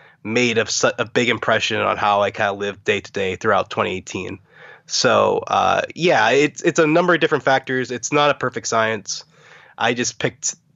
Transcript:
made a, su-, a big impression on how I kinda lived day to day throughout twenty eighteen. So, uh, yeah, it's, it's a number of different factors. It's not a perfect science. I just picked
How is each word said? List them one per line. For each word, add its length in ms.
made 340
a, 80
su-, 320
a 60
big 240
impression 520
on 160
how 260
I 80
kinda 220
lived 320
day 160
to 120
day 240
throughout 340
twenty 260
eighteen. 420
So, 600
uh, 360
yeah, 360
it's, 320
it's 160
a 80
number 260
of 80
different 240
factors. 460
It's 220
not 180
a 40
perfect 340
science. 560
I 180
just 240
picked 360